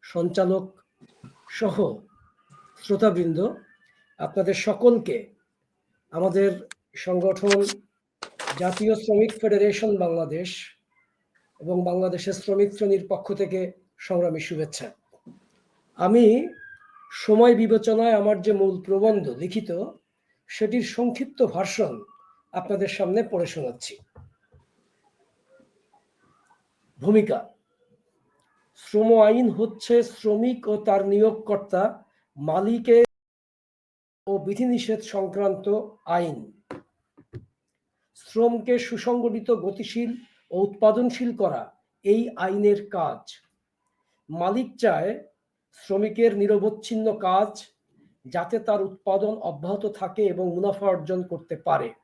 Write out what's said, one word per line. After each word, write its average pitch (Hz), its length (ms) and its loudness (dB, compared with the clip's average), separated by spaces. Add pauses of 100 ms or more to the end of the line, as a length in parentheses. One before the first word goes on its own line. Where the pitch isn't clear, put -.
সঞ্চালক 185 600 0 (840)
সহ 190 240 -4 (1040)
শ্রোতাবৃন্দ, 180 600 0 (800)
আপনাদের 185 360 -2 (100)
সকলকে 220 520 2 (960)
আমাদের 190 360 2 (480)
সংগঠন 185 600 2 (1000)
জাতীয় 185 380 0
শ্রমিক 220 420 2
ফেডারেশন 208 600 2
বাংলাদেশ 170 520 -2 (1080)
এবং 175 240 -4
বাংলাদেশের 180 520 -2
শ্রমিক 202 360 0
শ্রেণীর 196 400 0
পক্ষ - 220 -6
থেকে 190 260 -4 (400)
সংগ্রামী 175 480 -2
শুভেচ্ছা। 151 400 -8 (1120)
আমি 214 260 6 (840)
সময় 233 440 6
বিবেচনায় 220 640 2
আমার 208 220 2
যে 208 120 0
মূল 196 280 2
প্রবন্ধ 196 440 2 (140)
লিখিত, 185 300 -6 (800)
সেটির 220 360 -2 (100)
সংক্ষিপ্ত 240 500 -4
ভার্সন 185 480 -4 (600)
আপনাদের 190 440 -4
সামনে 196 320 0
পড়ে 175 180 -2
শোনাচ্ছি। - 460 -10 (3000)
ভূমিকা। 202 380 4 (1400)
শ্রম 214 300 0 (180)
আইন 240 220 4
হচ্ছে 220 460 -2 (180)
শ্রমিক 233 540 -2
ও 208 60 -2 (140)
তার 196 200 2
নিয়োগকর্তা, 202 760 0 (540)
মালিকের 226 680 4 (1200)
ও 196 120 -2
বিধিনিষেধ 220 600 -2 (120)
সংক্রান্ত 196 520 -2 (500)
আইন। 165 220 -2 (1900)
শ্রমকে 233 520 0
সুসংগঠিত, 240 720 -4 (160)
গতিশীল 226 460 -6 (400)
ও 175 120 -4
উৎপাদনশীল 233 720 2
করা 165 260 -2 (440)
এই 214 160 4 (160)
আইনের 202 420 2 (100)
কাজ। 165 300 -4 (1120)
মালিক 190 400 -2 (140)
চায় 180 280 2 (680)
শ্রমিকের 214 580 0
নিরবচ্ছিন্ন 214 720 0 (180)
কাজ, 190 260 2 (760)
যাতে 175 340 -4
তার 208 220 0
উৎপাদন 196 520 -2 (160)
অব্যাহত 180 340 -6 (140)
থাকে 190 260 -4 (100)
এবং 180 200 -4
মুনাফা 196 360 -2
অর্জন 180 340 -2
করতে 170 320 -10 (100)
পারে। 127 240 0 (140)